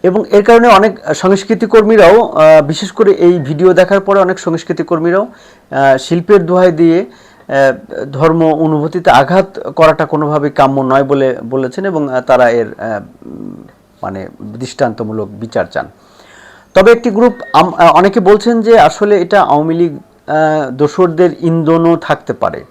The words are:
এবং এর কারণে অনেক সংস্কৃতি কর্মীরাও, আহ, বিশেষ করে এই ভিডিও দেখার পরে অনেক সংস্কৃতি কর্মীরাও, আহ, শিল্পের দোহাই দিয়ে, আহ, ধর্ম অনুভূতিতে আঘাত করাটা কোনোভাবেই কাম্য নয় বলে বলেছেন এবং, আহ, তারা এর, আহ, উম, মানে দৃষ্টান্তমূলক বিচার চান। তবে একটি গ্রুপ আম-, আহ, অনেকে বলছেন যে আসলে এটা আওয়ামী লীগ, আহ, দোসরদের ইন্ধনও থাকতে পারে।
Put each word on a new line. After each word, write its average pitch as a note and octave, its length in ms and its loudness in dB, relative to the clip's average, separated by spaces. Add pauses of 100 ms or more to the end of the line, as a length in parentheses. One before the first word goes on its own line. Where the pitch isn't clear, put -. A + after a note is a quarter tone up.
এবং F#3+ 280 0
এর G3+ 120 2
কারণে A#3 260 4
অনেক G3+ 300 4 (160)
সংস্কৃতি G3 520 -2
কর্মীরাও, G#3+ 640 4
আহ, D#3 340 4
বিশেষ D#3 300 -8
করে G3+ 200 2
এই F3 260 2
ভিডিও D#3 340 0
দেখার F#3 280 2
পরে G3 200 0
অনেক F#3 180 -2
সংস্কৃতি E3 440 -6
কর্মীরাও, E3+ 400 -2
আহ, C3+ 760 -2
শিল্পের F3 480 0
দোহাই F3+ 260 2
দিয়ে, E3 320 0
আহ, - 1000 -4
ধর্ম D#3+ 480 0
অনুভূতিতে D#3 580 -2
আঘাত D#3 500 0
করাটা D#3 460 0
কোনোভাবেই D3 440 -4
কাম্য C3+ 300 0
নয় C3+ 240 0
বলে C3+ 400 -2
বলেছেন C3 400 -6
এবং, D3+ 300 -4
আহ, B2+ 60 -2
তারা B2 300 2
এর, A#2 160 -2 (140)
আহ, G#2+ 200 -8 (260)
উম, G1+ 360 -16 (400)
মানে F#2+ 260 -10 (140)
দৃষ্টান্তমূলক A2 880 -8
বিচার A2+ 400 -8
চান। - 180 -8 (880)
তবে G3 180 6
একটি A#3 180 0
গ্রুপ A3 240 0 (180)
আম-, E3 220 2
আহ, D#3+ 220 2
অনেকে F#3+ 240 2
বলছেন G#3+ 400 2
যে A3+ 180 4
আসলে G3 420 2
এটা F3+ 220 0
আওয়ামী D#3 320 0
লীগ, E3+ 220 -2
আহ, D#3 760 -4
দোসরদের D#3+ 600 0 (100)
ইন্ধনও E3 560 0
থাকতে - 360 -6
পারে। - 380 -6